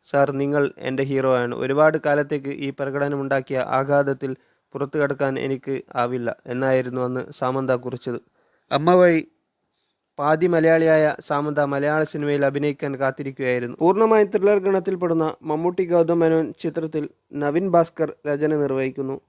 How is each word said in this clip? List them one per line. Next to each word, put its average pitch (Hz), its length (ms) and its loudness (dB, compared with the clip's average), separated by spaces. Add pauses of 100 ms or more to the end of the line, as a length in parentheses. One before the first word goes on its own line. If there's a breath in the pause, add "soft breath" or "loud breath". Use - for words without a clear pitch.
സാർ, 143 260 2
നിങ്ങൾ 143 480 0
എൻ്റെ 135 240 -4
ഹീറോ 135 340 0
ആണ്. 120 180 -2
ഒരുപാട് 143 440 2
കാലത്തേക്ക് 143 580 -2
ഈ 135 140 -6
പ്രകടനമുണ്ടാക്കിയ 139 880 -4 (100)
ആഘാതത്തിൽ 139 640 0 (440)
പുറത്തു 139 240 -4
കടക്കാൻ 139 400 -2
എനിക്ക് 135 440 -6 (120)
ആവില്ല" 123 420 -2 (100)
എന്നായിരുന്നു 127 540 0
അന്ന് 127 320 -6
സാമന്ത 131 380 -4
കുറിച്ചത്. 123 480 -4 (500)
അമ്മ 151 260 4
വഴി 175 260 6 (1000)
പാതി 160 280 2
മലയാളിയായ 160 760 4
സാമന്ത 147 380 -2
മലയാള 147 460 0
സിനിമയിൽ 143 400 -2
അഭിനയിക്കാൻ 143 500 -2
കാത്തിരിക്കുകയായിരുന്നു. 131 840 -4
പൂർണ്ണമായും 208 460 4
ത്രില്ലർ 202 320 2
ഗണത്തിൽപ്പെടുന്ന 180 840 0
മമ്മൂട്ടി 170 420 -2
ഗൗതം 170 340 2
മേനോൻ 160 400 2
ചിത്രത്തിൽ 160 460 -4 (280)
നവീൻ 147 380 -2
ഭാസ്കർ 165 440 0 (120)
രചന 147 300 0
നിർവഹിക്കുന്നു. 135 600 -2 (120)